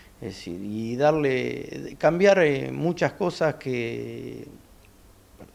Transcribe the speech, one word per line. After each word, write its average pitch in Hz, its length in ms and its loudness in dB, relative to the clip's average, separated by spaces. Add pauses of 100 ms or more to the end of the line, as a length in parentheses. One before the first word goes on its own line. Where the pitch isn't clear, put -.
(200)
es 98 140 -8
decir, 87 260 -10
y 110 360 -4
darle, 139 1000 0
cambiar, 185 420 6
eh, 135 320 2
muchas 156 400 0
cosas 165 420 0
que, 117 960 -6 (1080)